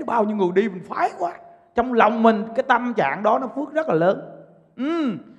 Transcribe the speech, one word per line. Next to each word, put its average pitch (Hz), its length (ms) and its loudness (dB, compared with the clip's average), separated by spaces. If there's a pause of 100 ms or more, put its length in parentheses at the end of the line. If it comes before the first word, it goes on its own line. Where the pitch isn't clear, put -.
bao 233 180 0
nhiêu 214 120 0
người 190 200 2
đi, 208 140 2
mình 180 200 -10
khoái 359 200 -2 (100)
quá. 349 120 -4 (440)
Trong 247 180 0
lòng 226 300 4
mình, 220 220 4 (100)
cái 254 80 -2
tâm 247 300 0
trạng 170 300 0
đó 262 160 2
nó 262 160 -6
phước 294 180 -6
rất 311 140 -2
là 185 80 0
lớn. - 500 -2 (320)
Ừ, 294 340 -2 (280)